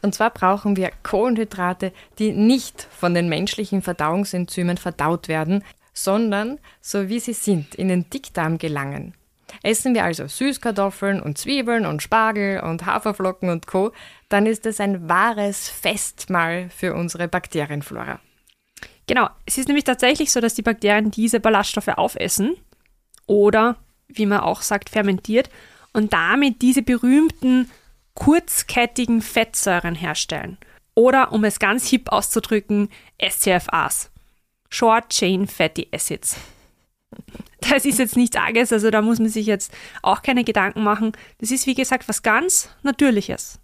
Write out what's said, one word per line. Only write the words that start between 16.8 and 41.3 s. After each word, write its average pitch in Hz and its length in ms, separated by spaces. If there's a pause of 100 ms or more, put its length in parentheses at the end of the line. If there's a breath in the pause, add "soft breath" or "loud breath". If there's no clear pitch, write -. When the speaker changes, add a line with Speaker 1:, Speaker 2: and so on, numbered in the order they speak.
Speaker 1:
unsere 170 340
Bakterienflora. 147 920 (840 loud breath)
Speaker 2:
Genau, 247 220 (160)
es - 140
ist 262 100
nämlich 285 160
tatsächlich 262 480
so, 247 80
dass 226 140
die - 80
Bakterien 214 480
diese 226 300
Ballaststoffe 208 480
aufessen - 680 (680)
oder, 214 500 (320)
wie 214 180
man 202 140
auch - 220
sagt, - 260
fermentiert 214 640 (420 soft breath)
und 214 200
damit 220 500
diese 247 200
berühmten 254 880 (440 soft breath)
kurzkettigen 247 1040
Fettsäuren 180 760
herstellen. 160 600 (380 soft breath)
Oder, 254 380
um 214 120
es 208 140
ganz 220 300
hip - 220
auszudrücken, 208 800 (300 soft breath)
S - 220
C 196 100
F 180 200
As. - 400 (600)
Short 226 400
Chain 190 360
Fatty - 460
Acids. - 440 (1200 loud breath)
Das 269 240
ist 269 140
jetzt 240 180
nichts 247 200
Arges, 226 360
also 220 180
da 214 120
muss 226 160
man 226 100
sich 214 180
jetzt 202 260 (300 loud breath)
auch 196 200
keine 247 220
Gedanken 208 380
machen. 214 300 (260 loud breath)